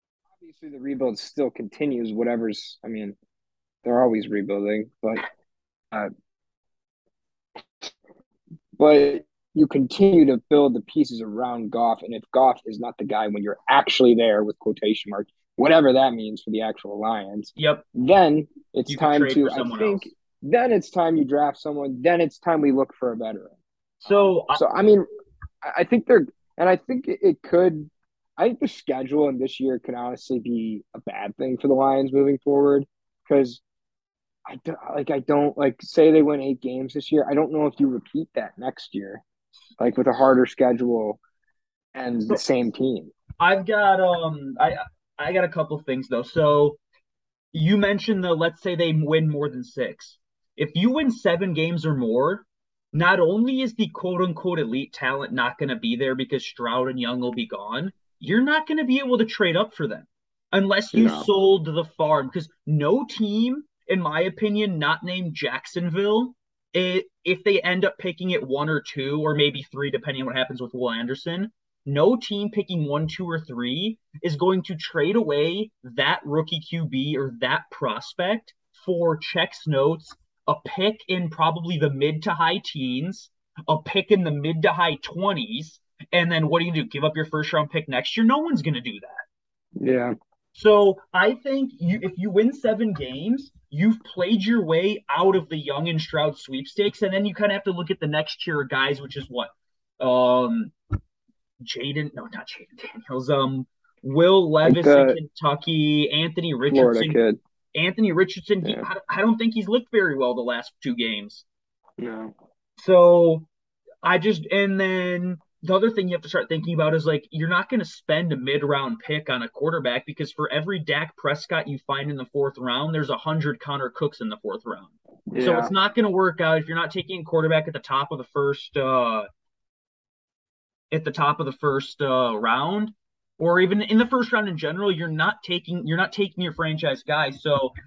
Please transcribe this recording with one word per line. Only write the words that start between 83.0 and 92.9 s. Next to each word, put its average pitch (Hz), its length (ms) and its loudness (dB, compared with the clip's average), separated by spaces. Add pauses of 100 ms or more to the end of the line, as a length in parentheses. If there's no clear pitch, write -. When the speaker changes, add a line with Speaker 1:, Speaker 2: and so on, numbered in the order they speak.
Speaker 2:
a 156 160 0
pick - 280 -4
in 190 120 6
the 160 80 -2
mid 156 320 -4
to 180 100 2
high 165 280 0
twenties, 156 800 -6 (320)
and 175 200 2
then 160 160 0
what 170 120 2
do 170 60 0
you 175 80 -4
do? 156 100 -2
Give 139 200 -6
up 156 120 0
your 156 100 -4
first 151 280 -6
round 151 160 0
pick 160 180 -4
next 131 300 -4
year? 226 80 4
No 269 140 4
one's 302 220 -2
gonna 156 200 -2
do 101 180 -12
that. - 880 -16
Speaker 1:
Yeah. 123 280 0 (400)
Speaker 2:
So 202 480 4 (120)
I 202 220 2
think 269 440 -4
you, 175 220 -2
if 185 160 -6
you 190 140 -4
win 220 200 4
seven 214 420 -2